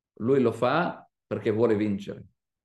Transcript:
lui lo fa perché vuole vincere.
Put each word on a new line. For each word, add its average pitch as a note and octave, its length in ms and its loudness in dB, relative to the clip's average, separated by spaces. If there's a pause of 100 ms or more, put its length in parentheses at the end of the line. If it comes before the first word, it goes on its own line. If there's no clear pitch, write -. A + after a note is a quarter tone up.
(220)
lui C3 200 2
lo A#2 100 2
fa C3+ 560 -2 (200)
perché G#2+ 240 -2
vuole A2 240 2
vincere. G2+ 500 -4 (400)